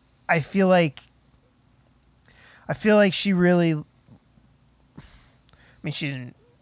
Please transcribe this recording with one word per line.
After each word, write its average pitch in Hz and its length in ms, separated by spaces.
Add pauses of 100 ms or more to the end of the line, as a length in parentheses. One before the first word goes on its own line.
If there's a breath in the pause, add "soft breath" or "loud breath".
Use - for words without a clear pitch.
(280)
I 170 120
feel 190 280
like, 175 320 (1700 soft breath)
I 147 60
feel 214 220
like 202 180
she 202 180
really, 175 420
I - 1300 (800 soft breath)
mean, 151 100
she 151 180
didn't, 127 240 (280)